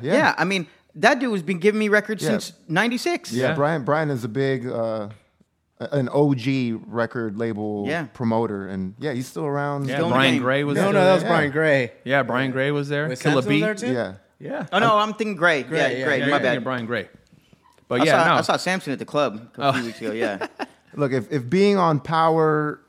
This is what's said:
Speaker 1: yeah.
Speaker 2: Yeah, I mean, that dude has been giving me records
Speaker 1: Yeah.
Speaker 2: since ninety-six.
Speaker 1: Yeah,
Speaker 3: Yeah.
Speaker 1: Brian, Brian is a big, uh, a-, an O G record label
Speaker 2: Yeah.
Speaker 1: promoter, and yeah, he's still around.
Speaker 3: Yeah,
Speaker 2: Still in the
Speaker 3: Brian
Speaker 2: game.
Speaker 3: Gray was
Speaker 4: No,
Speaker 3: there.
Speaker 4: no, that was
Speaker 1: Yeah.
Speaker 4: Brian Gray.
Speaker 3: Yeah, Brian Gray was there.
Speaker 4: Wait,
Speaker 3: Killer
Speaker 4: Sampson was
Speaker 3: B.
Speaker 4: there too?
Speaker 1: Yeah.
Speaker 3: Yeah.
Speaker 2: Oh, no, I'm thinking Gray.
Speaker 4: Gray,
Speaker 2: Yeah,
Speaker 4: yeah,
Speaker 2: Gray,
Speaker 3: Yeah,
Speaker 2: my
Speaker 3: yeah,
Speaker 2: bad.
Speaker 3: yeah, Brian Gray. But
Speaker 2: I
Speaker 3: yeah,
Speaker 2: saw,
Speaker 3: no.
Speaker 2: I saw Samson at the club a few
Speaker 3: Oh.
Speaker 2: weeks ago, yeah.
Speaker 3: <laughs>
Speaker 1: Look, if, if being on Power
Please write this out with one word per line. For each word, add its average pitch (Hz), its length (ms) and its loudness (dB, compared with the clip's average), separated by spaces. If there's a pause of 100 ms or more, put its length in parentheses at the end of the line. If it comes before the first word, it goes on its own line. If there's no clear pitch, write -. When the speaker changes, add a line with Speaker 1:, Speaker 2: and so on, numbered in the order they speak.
Speaker 1:
yeah. 139 100 -4
Speaker 2:
Yeah, 262 240 4
I 160 80 0
mean, 185 220 -2 (300)
that 240 240 4
dude 254 120 -2
has 190 100 -2
been 180 160 -4
giving 208 200 2
me 214 100 0
records 208 340 0
Speaker 1:
Yeah. 156 100 0
Speaker 2:
since - 200 -4 (160)
ninety-six. 240 640 -2
Speaker 1:
Yeah, 131 160 0
Speaker 3:
Yeah. 156 60 0
Speaker 1:
Brian, 151 280 0
Brian 147 280 0
is 123 140 -4
a 123 40 -4
big, 131 380 -2
uh, 113 420 -4 (720)
a-, 113 120 -10
an 135 200 0
O 143 220 4
G 127 380 -2 (140)
record 113 520 -4
label 107 500 -4
Speaker 2:
Yeah. 151 240 -4
Speaker 1:
promoter, 110 560 -2
and 95 300 -6
yeah, 139 160 -6
he's 127 120 -6
still 160 200 -8
around. 143 420 -4
Speaker 3:
Yeah, 131 60 -4
Speaker 2:
Still 143 140 -2
in - 20 0
the 123 60 2
Speaker 3:
Brian 131 180 4
Speaker 2:
game. 123 80 0
Speaker 3:
Gray 135 220 0
was 143 120 -2
Speaker 4:
No, - 80 2
Speaker 3:
there. 196 80 2
Speaker 4:
no, 196 140 4
that 185 80 6
was 180 80 2
Speaker 1:
Yeah. 190 80 -4
Speaker 4:
Brian 156 200 2
Gray. 139 420 2 (120)
Speaker 3:
Yeah, 135 200 2
Brian 127 260 0
Gray 131 220 0
was 143 180 -4
there. 147 180 -2
Speaker 4:
Wait, 127 120 -6
Speaker 3:
Killer 147 160 2
Speaker 4:
Sampson - 0 -
was 127 100 0
Speaker 3:
B. 143 160 2
Speaker 4:
there 214 120 0
too? 202 200 -4
Speaker 1:
Yeah. 104 200 -4 (240)
Speaker 3:
Yeah. 254 320 -10
Speaker 2:
Oh, 175 80 0
no, 220 200 4
I'm 214 160 0
thinking 214 220 -4
Gray. 156 260 4
Speaker 4:
Gray, 151 160 -4
Speaker 2:
Yeah, 139 100 2 (100)
Speaker 4:
yeah, 131 60 -4
Speaker 2:
Gray, 139 140 2
Speaker 3:
Yeah, 143 80 0
Speaker 2:
my 139 100 2
Speaker 3:
yeah, - 60 2
Speaker 2:
bad. 127 120 2
Speaker 3:
yeah, - 60 -2
Brian 123 240 -4
Gray. 110 240 -4 (800)
But 123 140 2
Speaker 2:
I - 20 4
Speaker 3:
yeah, 139 200 6
Speaker 2:
saw, - 100 4
Speaker 3:
no. - 0 -
Speaker 2:
I 139 80 4
saw 170 160 0
Samson 180 340 -4
at 117 60 -6
the 117 80 -10
club 120 500 -2
a 139 160 2
few 127 100 -2
Speaker 3:
Oh. 117 40 -6
Speaker 2:
weeks 113 160 -10
ago, 107 100 -4
yeah. 107 340 -4 (240)
Speaker 3:
<laughs> - 240 -20
Speaker 1:
Look, 143 180 0
if, 131 200 -2
if 127 160 -2
being 196 300 4
on 160 220 2
Power 156 880 2